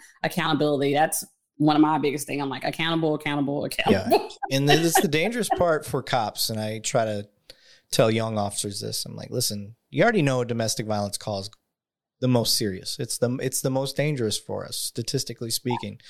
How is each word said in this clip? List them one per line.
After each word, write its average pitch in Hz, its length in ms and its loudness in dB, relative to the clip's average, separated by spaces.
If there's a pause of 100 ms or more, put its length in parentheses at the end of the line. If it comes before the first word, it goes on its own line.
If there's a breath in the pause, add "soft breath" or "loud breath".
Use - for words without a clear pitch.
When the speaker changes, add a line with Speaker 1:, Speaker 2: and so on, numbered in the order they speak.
(220 soft breath)
Speaker 1:
accountability. 147 680 0
That's 156 320 2 (320)
one 151 180 4
of 147 60 4
my 156 160 4
biggest 143 300 -2
things. 143 160 -4
I'm 135 80 -4
like, 131 140 -8
"Accountable, 160 500 0
accountable, 143 500 -2
accountable." 208 640 2 (220)
Speaker 2:
Yeah. 135 80 2
And 143 100 4
this 156 160 6
is 165 80 4 (100)
the 202 60 4
dangerous 190 480 0
part 170 300 2
for 135 160 -4
cops. - 480 -2
And 110 100 -4
I 107 200 -4
try 113 260 0
to 104 200 -4 (640 soft breath)
tell 113 200 6
young 113 260 0
officers 101 460 -4
this. 110 240 -6
I'm - 100 -12
like, - 140 -14
"Listen, 107 440 -4 (140)
you 139 140 0
already 214 180 4
know 131 220 2
a - 20 -2
domestic 113 400 -2
violence 104 320 -2
call 101 240 -6
is 98 100 -10 (680)
the 127 80 0
most 120 300 2
serious. 98 400 -4
It's - 180 -6
the, 123 240 0
it's 127 220 -4
the 139 80 0
most 135 260 -2
dangerous 135 420 0
for - 280 -8
us, - 100 -10
statistically - 760 -6
speaking. 117 480 -4 (120)